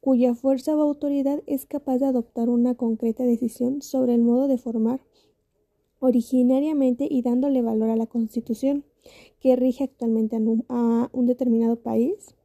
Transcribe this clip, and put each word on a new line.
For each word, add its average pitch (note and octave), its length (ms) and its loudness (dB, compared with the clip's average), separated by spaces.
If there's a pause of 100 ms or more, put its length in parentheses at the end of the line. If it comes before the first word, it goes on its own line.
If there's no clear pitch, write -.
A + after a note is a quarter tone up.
cuya B3 340 2
fuerza C4+ 400 -2
o D4+ 60 2
autoridad C#4+ 640 -2
es C4+ 200 -6
capaz C4 320 -4
de C#4 80 0
adoptar A#3 420 -2
una A#3+ 280 2
concreta A3+ 480 -2
decisión B3 580 -2
sobre B3+ 320 0
el A#3 80 4
modo B3 260 2
de C4+ 80 2
formar A#3 440 -4 (1000)
originariamente C4 1120 2
y C4 120 -2
dándole B3+ 400 0
valor A3 260 0
a A3+ 80 0
la A3+ 100 -2
Constitución A#3+ 800 -4 (560)
que B3+ 160 4
rige B3+ 280 0
actualmente A3+ 520 -2
a - 20 -2
un, A3 300 0
a A#3 440 0
un B3+ 120 0
determinado A#3 520 0
país. A#3 580 -4 (100)